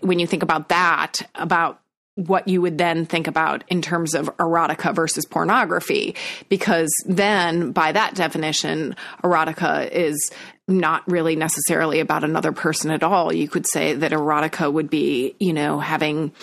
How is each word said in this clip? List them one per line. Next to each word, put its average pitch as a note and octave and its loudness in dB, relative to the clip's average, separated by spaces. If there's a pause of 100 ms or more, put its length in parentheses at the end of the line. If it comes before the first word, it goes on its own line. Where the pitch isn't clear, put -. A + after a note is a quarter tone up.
when F#3 2
you E3+ 2
think E3+ -2
about D#3+ 0
that, E3+ 2 (140)
about E3 0 (360)
what F#3 0
you F#3 2
would F3 0
then E3 0
think E3 -2
about D3+ 0
in F3 0
terms D#3+ -2
of D3+ -2 (120)
erotica E3 0
versus D#3+ -2
pornography, F3 0 (340)
because F3 2 (160)
then F3 2
by D#3+ 2
that G#3 0
definition, D#3 -2 (300)
erotica D#3+ 2
is D3+ -2 (380)
not E3+ 0
really E3 2
necessarily D#3+ 0
about D#3 0
another D#3+ 0
person D#3 -2
at D#3 0
all. E3+ 2
You E3 0
could - -4
say D#3 0
that C#3+ -2
erotica D3+ 0
would D3+ 0
be, C#3+ 0
you F3+ 2
know, D3 0
having D3+ -2